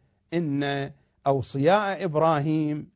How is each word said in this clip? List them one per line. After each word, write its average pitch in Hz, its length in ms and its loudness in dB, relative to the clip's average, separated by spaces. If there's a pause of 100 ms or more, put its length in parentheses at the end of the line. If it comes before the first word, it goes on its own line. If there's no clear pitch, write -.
(340)
إن 143 580 -2 (360)
أوصياء 160 760 2
إبراهيم 156 920 0